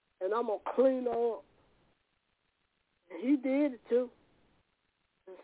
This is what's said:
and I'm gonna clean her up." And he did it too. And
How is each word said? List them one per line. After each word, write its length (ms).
and 120
I'm 140
gonna 140
clean 460
her 320
up." 60
And 100
he 160
did 380
it 160
too. 220
And 180